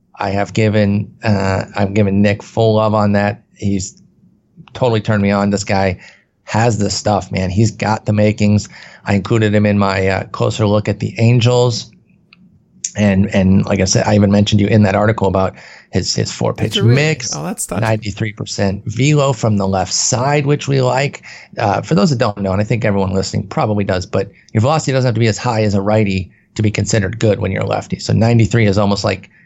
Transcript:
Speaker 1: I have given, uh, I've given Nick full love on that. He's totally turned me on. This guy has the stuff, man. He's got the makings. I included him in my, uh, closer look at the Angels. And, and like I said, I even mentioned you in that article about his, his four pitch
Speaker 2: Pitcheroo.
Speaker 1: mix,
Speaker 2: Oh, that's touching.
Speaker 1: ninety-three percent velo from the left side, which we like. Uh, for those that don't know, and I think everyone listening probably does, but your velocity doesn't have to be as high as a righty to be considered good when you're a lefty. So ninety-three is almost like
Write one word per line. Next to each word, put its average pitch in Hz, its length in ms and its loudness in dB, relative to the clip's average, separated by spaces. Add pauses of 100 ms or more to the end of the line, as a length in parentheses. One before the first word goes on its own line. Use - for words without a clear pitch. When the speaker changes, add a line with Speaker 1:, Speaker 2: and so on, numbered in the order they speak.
(160)
Speaker 1:
I 101 140 -6
have 98 220 -2
given, 104 720 0
uh, 98 420 0 (120)
I've 98 180 -2
given 101 260 2
Nick 101 220 2
full 113 320 0
love 107 180 2
on 104 200 2
that. 104 300 0 (140)
He's 101 440 -4 (760)
totally 113 260 0
turned 107 220 0
me 101 80 2
on. 101 180 2
This 101 160 -2
guy 98 340 0 (440)
has 110 340 0
the 101 140 -2
stuff, 101 420 -2
man. 92 160 -2
He's 107 220 2
got 107 340 -4
the 107 80 0
makings. 104 560 2 (380)
I 101 80 0
included 104 400 0
him 104 100 4
in 104 140 2
my, 95 300 0
uh, 98 180 0
closer 117 400 -2
look 104 240 2
at 98 100 -4
the 107 180 -6
Angels. 123 720 2 (1080)
And, 101 380 2
and 95 320 4
like 98 140 0
I 95 60 0
said, - 200 0
I 107 80 2
even 101 160 4
mentioned 104 300 2
you 101 80 2
in 107 160 6
that 98 100 2
article 104 320 2
about 95 300 0 (340)
his, - 240 -2
his 110 160 -4
four 113 240 -4
pitch 107 200 -4
Speaker 2:
Pitcheroo. 117 200 4
Speaker 1:
mix, 151 400 -2
Speaker 2:
Oh, 147 80 -10
that's - 240 -8
touching. - 160 -4
Speaker 1:
ninety-three 110 520 -4
percent 98 520 -6
velo 135 460 0
from 110 240 0
the 95 100 -2
left 92 260 -2
side, 139 540 -2
which 143 220 -2
we 135 120 0
like. 127 440 -2 (340)
Uh, 104 240 0
for 160 140 -2
those 190 140 2
that 123 100 0
don't 107 180 -2
know, 95 140 -2
and 101 80 0
I 104 40 0
think 113 200 -4
everyone 98 280 0
listening 95 360 -4
probably 107 340 -2
does, 92 240 -2
but - 240 -4 (220)
your 110 80 0
velocity 147 320 0
doesn't 131 160 0
have 110 60 -2
to 113 60 -2
be 117 60 2
as 104 120 0
high 110 260 -2
as 101 100 0
a 98 80 0
righty 98 480 0 (240)
to 107 80 -4
be 107 80 2
considered 104 480 -2
good - 220 2
when 98 100 -4
you're 107 140 -4
a - 20 -6
lefty. 104 320 -6
So - 140 -4
ninety-three 113 540 4
is 98 120 2
almost 101 240 0
like 98 260 -4 (180)